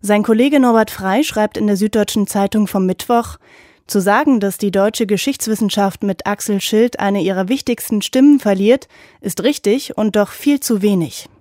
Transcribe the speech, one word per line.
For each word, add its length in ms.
Sein 220
Kollege 380
Norbert 320
Frey 320
schreibt 320
in 100
der 100
Süddeutschen 520
Zeitung 400
vom 180
Mittwoch: 520
"Zu 120
sagen, 380
dass 180
die 140
deutsche 360
Geschichtswissenschaft 1000
mit 240
Axel 320
Schild 400
eine 220
ihrer 260
wichtigsten 540
Stimmen 360
verliert, 480
ist 220
richtig 560
und 160
doch 160
viel 300
zu 200
wenig." 480